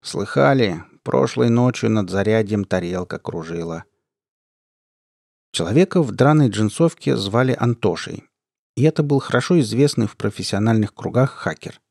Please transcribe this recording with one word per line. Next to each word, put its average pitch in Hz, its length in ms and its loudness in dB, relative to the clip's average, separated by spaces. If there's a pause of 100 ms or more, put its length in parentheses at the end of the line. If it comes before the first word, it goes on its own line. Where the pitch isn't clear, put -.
Слыхали, 117 840 0 (180)
прошлой 123 480 0
ночью 120 400 2
над 107 180 0
Зарядьем 101 560 0
тарелка 90 540 -4
кружила». 85 680 -8 (1700)
Человека 160 520 2
в 117 100 -2
драной 139 380 4
джинсовке 113 680 0
звали 117 420 0
Антошей, - 680 -2 (520)
и 123 80 0
это 156 180 2
был 143 160 2
хорошо - 420 0
известный 120 460 2
в - 100 -8
профессиональных 107 760 0
кругах 120 380 0
хакер. - 480 -10 (100)